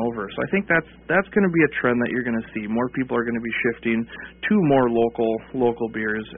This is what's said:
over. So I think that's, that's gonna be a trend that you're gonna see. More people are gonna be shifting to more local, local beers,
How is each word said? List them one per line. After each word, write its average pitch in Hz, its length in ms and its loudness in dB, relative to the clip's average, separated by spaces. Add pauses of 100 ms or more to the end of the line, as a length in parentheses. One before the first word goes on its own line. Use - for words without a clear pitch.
over. 113 240 -6
So - 80 -6
I 135 80 -4
think 196 240 0
that's, 165 160 0 (160)
that's 190 320 0
gonna 190 160 4
be 165 160 4
a - 80 -16
trend 123 240 2
that 120 80 -2
you're 120 160 -4
gonna 113 320 -4
see. 107 80 -6
More 113 320 -2
people 127 160 -4
are 120 160 -2
gonna 117 160 -4
be 113 80 -8 (160)
shifting 117 320 0
to - 540 -4 (180)
more 131 160 6
local, 117 400 2 (240)
local 117 400 0
beers, 110 320 -4 (120)